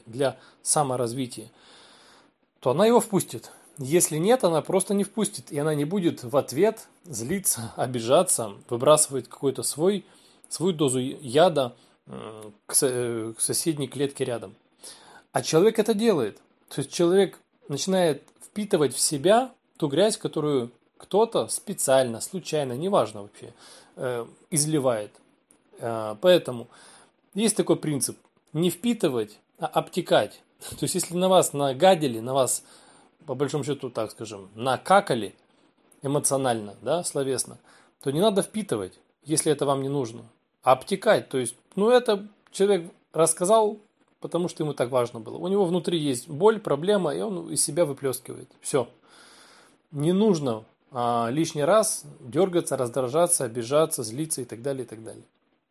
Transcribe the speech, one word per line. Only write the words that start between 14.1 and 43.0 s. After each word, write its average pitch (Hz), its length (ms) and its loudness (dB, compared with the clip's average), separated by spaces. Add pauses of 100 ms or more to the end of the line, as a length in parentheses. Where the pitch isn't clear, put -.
рядом. 117 300 -8 (800)
А 135 100 -2
человек 208 340 4
это 220 160 2
делает. 196 480 0 (320)
То - 60 -6
есть 131 140 -8
человек 175 440 2 (300)
начинает 160 560 0 (180)
впитывать 175 540 0
в - 40 -6
себя 202 520 2 (240)
ту 151 140 -4
грязь, 196 260 2
которую 143 560 -2 (260)
кто-то 190 520 0
специально, 131 720 0
случайно, 147 520 -4
неважно 123 500 0
вообще, 117 300 -18 (440)
э, 123 280 -6 (260)
изливает. 135 600 -2 (680)
Э, 110 420 -6
поэтому 160 480 2 (640)
есть 214 240 0
такой 175 180 2
принцип: 147 420 -4 (360)
не 170 160 0
впитывать, 165 680 -2 (200)
а 165 60 -6
обтекать. 151 760 0 (180)
<laughs> - 100 -16 (100)
То - 40 -4
есть 147 120 -4
если 170 220 -4
на 185 100 2
вас 180 240 6
нагадили, 143 680 2
на 123 140 -6
вас, 131 300 0 (640)
по 131 100 -8
большому 135 300 -4
счёту, 135 240 -6
так 110 220 -6
скажем, 104 440 -14
накакали 123 800 0 (680)
эмоционально, 131 800 0
да, 165 220 -2
словесно, 131 540 -4 (440)
то 139 100 -4
не 147 100 0
надо 202 220 2
впитывать, 117 500 -6 (320)
если 151 260 0
это 143 140 0
вам 139 160 0
не 135 80 -4
нужно, 120 340 -6 (400)
а 127 80 6
обтекать. 190 560 2
То 139 100 -4
есть, 123 180 -4 (200)
ну, 202 140 2
это 233 400 2 (220)
человек 196 380 2 (220)